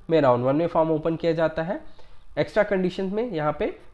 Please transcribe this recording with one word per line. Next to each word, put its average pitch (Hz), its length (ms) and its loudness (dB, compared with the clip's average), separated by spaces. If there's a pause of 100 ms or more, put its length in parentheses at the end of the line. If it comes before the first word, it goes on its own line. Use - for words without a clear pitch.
में 160 120 6
राउंड 123 240 4
वन 135 100 2
में 165 120 2
फॉर्म 160 240 2
ओपन 160 240 0
किया 165 160 0
जाता 160 320 0
है, 208 300 -6 (440)
एक्स्ट्रा 156 260 2
कंडीशंस 190 500 -2
में 226 180 -4
यहाँ 151 280 -2
पे 262 180 -4 (160)